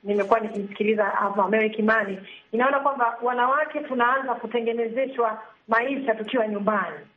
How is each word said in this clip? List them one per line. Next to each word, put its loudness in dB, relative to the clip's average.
Nimekuwa 2
nikimsikiliza, 0
ah, 0
Mary 2
Kimani. 0
Ninaona 2
kwamba 0
wanawake 0
tunaanza 0
kutengenezeshwa -2
maisha 0
tukiwa 0
nyumbani -2